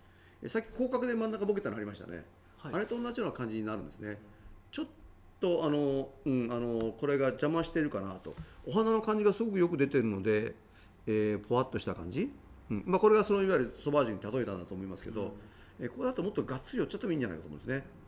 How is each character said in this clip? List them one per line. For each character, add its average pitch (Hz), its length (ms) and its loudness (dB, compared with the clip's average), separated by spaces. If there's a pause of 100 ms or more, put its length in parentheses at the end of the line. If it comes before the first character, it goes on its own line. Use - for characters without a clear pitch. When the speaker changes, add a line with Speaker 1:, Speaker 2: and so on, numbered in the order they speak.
(420)
Speaker 1:
え - 40 -10
ー、 - 20 -6
さ 226 100 0
っ 214 40 0
き - 120 -14
広 254 160 0
角 254 160 0
で 240 80 0
真 220 140 0
ん - 20 -2
中 208 160 -2
ボ 208 80 4
ケ 196 60 0
た 127 100 -2
の 107 60 -4
あ 113 40 -4
り 104 60 -4
ま 104 80 -8
し 101 60 -14
た - 60 -12
ね。 85 180 -10 (420)
Speaker 2:
は 143 60 -6
い。 - 20 -6
Speaker 1:
あ 170 40 0
れ 214 80 0
と 240 140 -4
同 240 120 -4
じ 247 80 -4
よ 196 60 0
う 135 40 -2
な - 60 -10
感 120 120 -4
じ 110 80 -4
に 110 80 -2
な 107 120 -2
る 98 60 -8
ん - 40 -10
で - 60 -14
す - 80 -20
ね。 104 80 -6
Speaker 2:
う 104 40 -6
ん。 101 40 -8 (540)
Speaker 1:
ち - 100 -8
ょ - 20 -2
っ - 40 -4 (540)
と、 175 240 2
あ 147 60 4
の、 139 400 2 (140)
う 147 60 2
ん、 120 220 2
あ 120 60 0
の、 113 340 0
こ - 140 -4
れ 139 120 2
が 135 100 4
邪 131 220 2
魔 165 140 2
し - 60 -6
て 165 100 2
る 151 100 0
か 98 100 -2
な 98 140 -6
と。 78 200 -12 (320)
お 160 60 -4
花 220 180 4
の 220 120 4
感 214 160 2
じ 208 60 2
が 202 80 2
す 196 120 -2
ご 214 80 0
く 190 60 2
よ 170 100 6
く 170 80 0
出 139 100 6
て 139 120 2
る 117 60 4
の 101 180 0
で、 107 320 2 (520)
え 107 300 2
ー、 101 100 -6
ぽ 120 100 2
わ 127 60 4
っ 131 80 -2
と 113 80 -4
し - 60 -4
た 120 100 -2
感 87 160 -8
じ。 180 220 -2 (380)
う 110 40 0
ん。 101 120 -2
ま 180 100 2
あ、 - 40 4
こ 214 80 8
れ 214 80 10
が 208 80 6
そ 208 80 2
の、 196 100 4
い 190 40 2
わ 185 80 4
ゆ 131 100 4
る 110 180 -6
ソ 147 80 0
バ 143 120 6
ー 120 40 4
ジ 110 60 -2
ュ - 20 -2
に 101 180 -6
例 127 100 0
え - 20 0
た 101 100 -4
ん 90 40 -6
だ 85 60 -8
と 92 100 -10
思 92 80 -6
い 98 40 -6
ま 95 100 -8
す - 80 -16
け - 60 -8
ど、 110 120 -4
Speaker 2:
う 95 40 -2
ん。 - 60 -8 (460)
Speaker 1:
え 127 80 -6
ー、 - 40 -4
こ - 80 -14
こ 262 60 -4
だ 254 80 2
と 247 100 -2
も 196 80 0
っ - 20 -12
と 131 100 0
が 120 140 -4
っ - 100 -10
つ - 60 -12
り 254 60 -2
寄 160 60 2
っ - 40 -4
ち - 60 -8
ゃ 196 40 -6
っ - 20 -6
て 254 60 -4
も 175 60 0
い - 20 2
い - 40 0
ん - 20 0
じ 120 60 0
ゃ - 20 -2
な 85 60 -4
い 78 40 -8
か 82 40 -12
と 82 60 -14
思 73 80 -10
う - 20 -12
ん - 60 -16
で - 0 -
す - 40 -6
ね。 135 180 -4 (220)